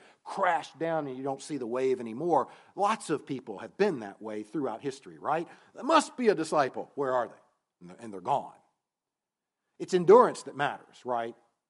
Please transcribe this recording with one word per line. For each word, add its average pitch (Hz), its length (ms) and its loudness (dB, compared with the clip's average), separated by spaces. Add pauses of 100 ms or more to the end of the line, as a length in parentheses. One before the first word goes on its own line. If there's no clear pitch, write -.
(240)
crashed 165 560 -2
down, 160 260 -2
and 127 100 -8
you 135 60 -10
don't 139 180 -6
see 147 180 -8
the 120 80 -6
wave 127 340 0
anymore. 127 480 0 (260)
Lots 220 340 -2
of 147 160 -2
people 113 340 -10
have - 180 -14
been 190 240 0
that 98 200 -12
way 107 220 -8
throughout 117 380 -6
history, 95 400 -10
right? 151 260 -2 (300)
There 208 80 -10
must 302 320 2
be 240 120 0
a 185 60 6
disciple. 151 600 0
Where 135 160 -2
are 120 160 0
they? - 60 -20 (460)
And 87 100 -18
they're, 90 100 -20
and 113 120 -14
they're 95 80 -12
gone. 123 300 -2 (1300)
It's - 160 -4
endurance 180 500 8
that 131 120 -14
matters, 131 480 -4
right? 117 320 -4 (340)